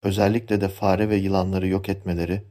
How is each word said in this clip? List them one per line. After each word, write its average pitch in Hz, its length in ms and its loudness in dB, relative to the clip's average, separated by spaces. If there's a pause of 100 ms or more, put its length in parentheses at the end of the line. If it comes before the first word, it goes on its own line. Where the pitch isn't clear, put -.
Özellikle 104 580 2
de 98 80 0
fare 98 400 0
ve 107 60 2
yılanları 95 520 0
yok 92 220 -2
etmeleri. 92 600 -4